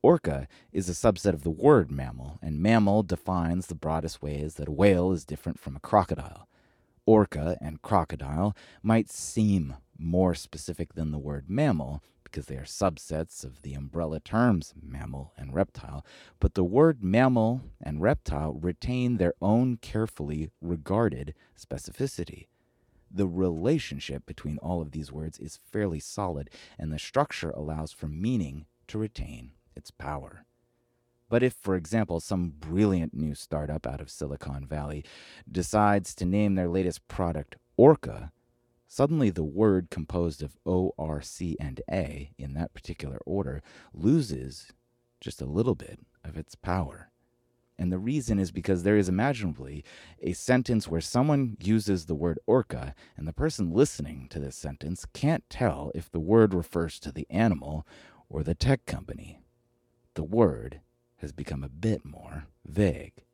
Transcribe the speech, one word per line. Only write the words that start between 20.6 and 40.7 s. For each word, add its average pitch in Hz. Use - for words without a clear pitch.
regarded 82
specificity. -
The 95
relationship 85
between 76
all 85
of 73
these 73
words 78
is -
fairly 92
solid, 87
and 78
the 76
structure -
allows 78
for -
meaning 78
to 107
retain 69
its -
power. -
But 120
if, 127
for 95
example, 90
some 90
brilliant 85
new 73
startup 76
out 67
of 71
Silicon 69
Valley 76
decides 101
to 92
name 98
their 90
latest 90
product 82
Orca, -
suddenly 143
the 82
word 92
composed 85
of 71
O, 92